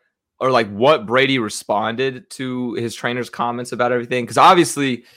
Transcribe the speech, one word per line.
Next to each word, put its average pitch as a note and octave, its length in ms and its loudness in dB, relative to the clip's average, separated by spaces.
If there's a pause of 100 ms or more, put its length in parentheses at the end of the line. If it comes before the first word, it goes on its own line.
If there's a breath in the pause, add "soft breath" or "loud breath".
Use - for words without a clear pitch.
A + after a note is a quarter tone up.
(400)
or, C3 120 0
like, A#2 180 2
what A#2 360 2
Brady C3 340 2
responded A2+ 920 -4
to B2+ 420 -6
his A#2 200 -6
trainer's A#2+ 360 -6
comments A#2+ 420 -6
about B2 220 0
everything. A#2+ 320 -2
'Cause A2 120 -4
obviously, C#3+ 680 4 (120 soft breath)